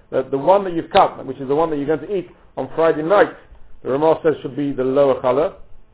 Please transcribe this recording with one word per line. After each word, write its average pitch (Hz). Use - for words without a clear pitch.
that 131
the 135
one 185
that 185
you've 160
cut, 170
which 131
is 131
the 143
one 165
that 151
you're 143
going 156
to 208
eat 175
on 135
Friday 156
night, 175
the 117
Ramah 151
says 156
should 131
be 143
the 127
lower 131
challah, 131